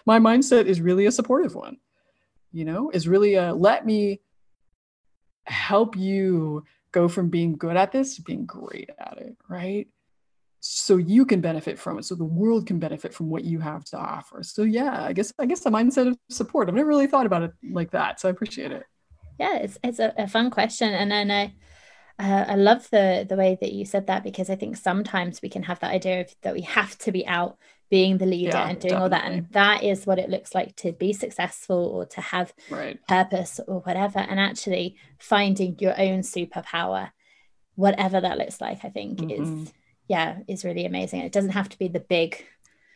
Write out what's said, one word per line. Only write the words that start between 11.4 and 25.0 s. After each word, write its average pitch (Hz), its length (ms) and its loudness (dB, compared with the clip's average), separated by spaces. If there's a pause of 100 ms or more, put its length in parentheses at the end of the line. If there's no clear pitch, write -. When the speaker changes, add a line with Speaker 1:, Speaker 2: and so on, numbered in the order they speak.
Speaker 1:
benefit 160 380 -4
from - 200 -6
it. - 60 -10
So 185 100 -8
the 170 100 -4
world 208 420 0
can 175 120 -2
benefit 156 360 -6
from 156 160 -6
what 160 140 -4
you 165 160 -4
have 156 260 -8
to - 100 -14
offer. - 460 -10
So 208 200 -4
yeah, 226 420 0
I 180 100 -4
guess, 202 240 -2
I 269 80 0
guess 339 140 0
the 247 100 0
mindset 240 380 4
of 247 100 -2 (100)
support. 233 400 -2
I've 175 60 -2
never 294 140 2
really 285 180 4
thought 277 180 4
about 185 200 0
it 170 80 -8 (180)
like 175 220 -4
that. - 280 -4
So 185 80 0
I 180 40 2
appreciate 185 380 -8
it. - 140 -12 (540)
Speaker 2:
Yeah, 370 180 -2
it's, 202 260 -6
it's 240 160 -6
a, 220 200 0
a 202 100 -4
fun 233 220 2
question. 220 420 0
And 202 180 0
then 208 200 0
I, 202 240 0 (640)
uh, 196 300 2
I 208 80 -2
love 214 340 6
the, 196 360 4
the 190 100 -2
way 190 220 4
that 202 140 -4
you 202 140 -6
said 196 220 -2
that, 190 140 -2
because 196 280 -6
I 190 40 -2
think 220 220 -6
sometimes 185 640 -4